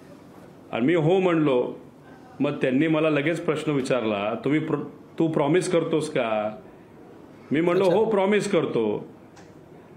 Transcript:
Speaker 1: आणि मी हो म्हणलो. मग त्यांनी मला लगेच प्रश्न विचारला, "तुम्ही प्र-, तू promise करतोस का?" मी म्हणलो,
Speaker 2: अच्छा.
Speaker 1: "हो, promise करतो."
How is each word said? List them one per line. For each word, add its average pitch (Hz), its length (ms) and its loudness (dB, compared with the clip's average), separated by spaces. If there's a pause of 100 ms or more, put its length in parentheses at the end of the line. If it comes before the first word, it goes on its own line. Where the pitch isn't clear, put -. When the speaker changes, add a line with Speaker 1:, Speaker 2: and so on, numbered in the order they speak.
(720)
Speaker 1:
आणि 117 140 -2
मी 165 80 2
हो 175 260 2
म्हणलो. 156 520 2 (680)
मग 143 100 0
त्यांनी 143 360 0
मला 156 240 2
लगेच 156 300 0
प्रश्न 156 320 -2
विचारला, 113 640 -2 (100)
"तुम्ही 147 160 0
प्र-, - 580 -8
तू 165 100 2
promise 156 440 0
करतोस 160 380 0
का?" 107 460 -2 (960)
मी 143 100 2
म्हणलो, 175 240 2
Speaker 2:
अच्छा. 180 120 4
Speaker 1:
"हो, 220 80 4
promise 202 460 2
करतो." 117 580 0 (880)